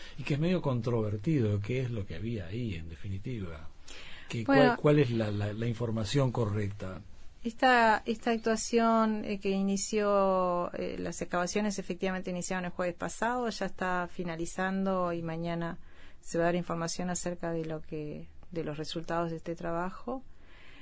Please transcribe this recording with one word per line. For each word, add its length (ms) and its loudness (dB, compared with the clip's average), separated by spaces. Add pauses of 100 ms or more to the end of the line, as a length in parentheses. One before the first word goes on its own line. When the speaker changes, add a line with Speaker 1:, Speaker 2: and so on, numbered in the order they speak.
(180)
Speaker 1:
y 60 -8
que 100 0
es 80 2
medio 200 2
controvertido, 1000 2
qué 200 0
es 100 -2
lo 140 -4
que 100 -6
había 320 -4
ahí, 280 -4
en 140 -8
definitiva. 800 -6 (580)
Que, 160 -4
Speaker 2:
Bueno. 220 8
Speaker 1:
cuál, 120 6
cuál 220 8
es 120 6
la, 200 2
la, 220 0
la 140 -2
información 640 2
correcta? 720 0 (420)
Speaker 2:
Esta, 640 6
esta 260 0
actuación, 920 2
eh, 140 -2
que 100 0
inició, 1300 2
eh, 240 -4
las 220 -4
excavaciones 580 0
efectivamente 500 -4
iniciaron 360 -2
el 60 -4
jueves 240 -2
pasado, 540 -2
ya 160 -4
está 460 -2
finalizando 1040 -2
y 100 -4
mañana 540 -4 (440)
se 160 -4
va 60 4
a 40 6
dar 80 4
información 540 -2
acerca 420 -4
de 140 -2
lo 160 -6
que, 460 -8 (240)
de 140 -4
los 120 -6
resultados 540 -2
de 60 -6
este 180 -6
trabajo. 640 -4 (600)